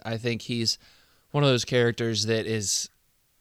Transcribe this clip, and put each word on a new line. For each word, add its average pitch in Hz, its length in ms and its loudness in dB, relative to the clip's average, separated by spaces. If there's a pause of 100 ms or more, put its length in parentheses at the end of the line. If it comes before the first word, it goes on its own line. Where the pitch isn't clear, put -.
I 113 120 -6
think 117 260 -2
he's 117 340 -4 (540)
one 147 120 2
of 139 60 6
those 123 160 2
characters 117 600 2
that 110 200 0
is, 107 440 -2 (520)